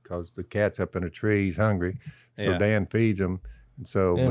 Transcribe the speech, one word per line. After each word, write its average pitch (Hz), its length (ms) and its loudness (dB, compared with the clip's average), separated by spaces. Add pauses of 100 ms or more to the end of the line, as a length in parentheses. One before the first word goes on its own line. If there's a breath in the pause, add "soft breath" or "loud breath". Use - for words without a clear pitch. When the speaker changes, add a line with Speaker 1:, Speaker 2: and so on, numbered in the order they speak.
Speaker 1:
'cause 87 320 -10
the 95 80 -10
cat's 104 380 0
up 90 160 -4
in 90 80 -2
a 85 60 -6
tree. 104 340 0
He's 92 120 -2
hungry. 101 420 0 (380 loud breath)
So 104 140 -8
Speaker 2:
Yeah. 90 80 0
Speaker 1:
Dan 104 280 2
feeds 110 340 0
'em. 92 200 -2 (380 soft breath)
And - 100 -14
so, 95 300 2
Speaker 3:
Yeah. 127 120 2